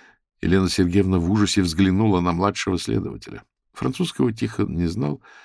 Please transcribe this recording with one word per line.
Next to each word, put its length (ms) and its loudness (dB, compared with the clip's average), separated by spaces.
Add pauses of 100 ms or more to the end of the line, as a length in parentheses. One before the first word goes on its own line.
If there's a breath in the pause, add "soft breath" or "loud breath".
(420 loud breath)
Елена 280 2
Сергеевна 500 2
в 100 0
ужасе 320 2
взглянула 580 2
на 120 0
младшего 480 -2
следователя. 640 -6 (300)
Французского 600 -2
Тихон 420 -4
не 120 0
знал, 340 -4 (240 loud breath)